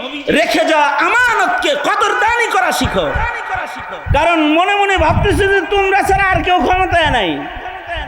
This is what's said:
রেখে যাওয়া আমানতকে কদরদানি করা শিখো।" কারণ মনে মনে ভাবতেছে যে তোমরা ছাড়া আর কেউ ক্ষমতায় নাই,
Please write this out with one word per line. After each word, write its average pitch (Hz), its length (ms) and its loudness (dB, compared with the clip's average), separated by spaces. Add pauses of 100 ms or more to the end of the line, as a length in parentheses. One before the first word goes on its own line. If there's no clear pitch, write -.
(320)
রেখে 311 340 2
যাওয়া 302 220 2
আমানতকে 359 880 0
কদরদানি 427 720 0
করা 359 240 0
শিখো।" 165 400 -2 (1000)
কারণ 320 280 2
মনে 339 340 2
মনে 392 220 2
ভাবতেছে 349 500 2
যে 392 140 2
তোমরা 392 400 0
ছাড়া 392 220 2
আর 370 200 0
কেউ 359 160 2
ক্ষমতায় 349 500 2
নাই, 196 300 0 (680)